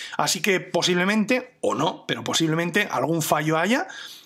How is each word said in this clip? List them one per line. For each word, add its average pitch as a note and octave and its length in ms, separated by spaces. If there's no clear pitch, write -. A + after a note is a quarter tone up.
Así D3+ 240
que F3+ 200
posiblemente, F#3+ 1000
o G3+ 160
no, - 320
pero A#2 160
posiblemente E3 680
algún D3+ 320
fallo D#3 360
haya. G#3+ 320